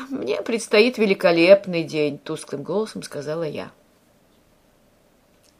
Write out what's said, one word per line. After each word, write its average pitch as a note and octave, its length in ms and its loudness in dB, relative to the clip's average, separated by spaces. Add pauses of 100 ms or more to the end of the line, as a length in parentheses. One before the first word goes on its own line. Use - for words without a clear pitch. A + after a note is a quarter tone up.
мне - 340 -6
предстоит A#3 540 2
великолепный F#3 840 4
день», — D3 420 -2
тусклым D3 380 -10
голосом F#3+ 400 -6
сказала D3+ 400 -10
я. C#3+ 280 -10 (1900)